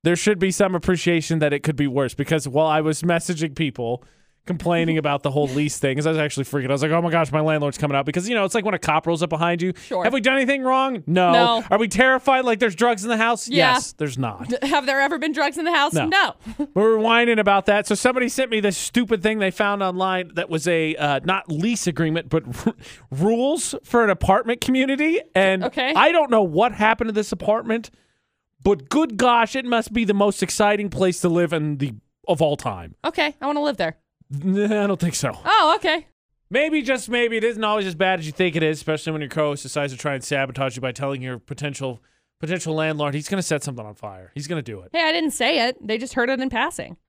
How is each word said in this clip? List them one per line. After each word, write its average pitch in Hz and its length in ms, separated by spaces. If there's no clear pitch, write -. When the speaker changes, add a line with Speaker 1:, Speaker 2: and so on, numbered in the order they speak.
Speaker 1:
there 170 140
should 208 200
be 190 140
some 185 240
appreciation 165 640
that 147 140
it 143 100
could 151 140
be 143 100
worse 131 260
because 147 320
while 147 220
I 156 140
was 156 220
messaging 165 520
people 131 480
complaining 170 520
about 143 260
the 143 80
whole 143 160
lease 147 320
thing, 135 160
'cause 147 100
I 160 40
was 160 100
actually 143 240
freaking, 135 240
I 135 60
was 135 80
like, 151 100
"Oh 170 100
my 170 80
gosh, 165 220
my 156 80
landlord's 151 380
coming 143 180
out," 139 100
because, 175 220
you 240 80
know, 208 80
it's 185 100
like 214 120
when 208 80
a 175 60
cop 156 280
rolls 170 160
up 165 60
behind 170 320
you. 180 100
Speaker 2:
Sure. 180 160
Speaker 1:
Have 240 80
we 269 80
done 262 160
anything 269 280
wrong? 262 440
No. 180 240
Speaker 2:
No. 233 400
Speaker 1:
Are 202 80
we 226 80
terrified 262 560
like 233 160
there's 214 160
drugs 220 300
in 233 40
the 233 60
house? 226 320
Speaker 2:
Yeah. 262 280
Speaker 1:
Yes, - 180
there's 135 240
not. 123 320
Speaker 2:
D-, 247 80
have 285 180
there 269 140
ever 285 180
been 302 140
drugs 294 260
in 339 60
the 339 100
house? 302 200
Speaker 1:
No. 311 140
Speaker 2:
No. 349 260
<laughs> 294 180
Speaker 1:
We 190 60
were 220 180
whining 226 400
about 202 280
that. 208 200
So 214 80
somebody 247 320
sent 254 240
me 220 80
this 202 180
stupid 226 460
thing 214 160
they 190 120
found 202 300
online 185 540
that 170 140
was 160 180
a, 160 300
uh, 143 260
not 185 260
lease 180 380
agreement, 160 400
but 160 160
<laughs> - 100
r-, - 80
rules 233 640
for 240 180
an 208 60
apartment 220 500
community. 269 640
And 190 300
Speaker 2:
Okay. 262 320
Speaker 1:
I 285 160
don't 311 180
know 220 140
what 190 300
happened 220 340
to 220 60
this 208 180
apartment. 220 580
But 175 260
good 254 280
gosh, 240 380
it 262 100
must 233 280
be 226 120
the 202 80
most 202 280
exciting 208 480
place 185 320
to 180 80
live 170 240
in 151 240
the, 135 160
of 165 140
all 147 140
time. 92 480
Speaker 2:
Okay, 320 380
I 269 60
wanna 294 140
live 294 160
there. 160 200
Speaker 1:
N-, 190 380
I 208 160
don't 190 120
think 175 160
so. - 300
Speaker 2:
Oh, 349 320
okay. 320 300
Speaker 1:
Maybe, 302 320
just 247 280
maybe, 233 260
it 214 80
isn't 220 200
always 214 240
as 175 80
bad 185 240
as 156 60
you 151 60
think 175 240
it 160 80
is, 156 140
especially 156 340
when 156 100
your 135 80
co-host 147 340
decides 143 280
to 123 80
try 143 140
and 131 100
sabotage 135 520
you 127 60
by 127 100
telling 139 300
your 127 180
potential, 135 600
potential 160 360
landlord 151 400
he's 151 120
gonna 196 140
set 151 220
something 120 220
on 104 100
fire. 95 400
He's 143 120
gonna 160 140
do 104 200
it. 90 120
Speaker 2:
Hey, 330 140
I 311 40
didn't 320 200
say 247 360
it. 254 180
They 220 120
just 247 160
heard 247 160
it 262 100
in 262 100
passing. 240 480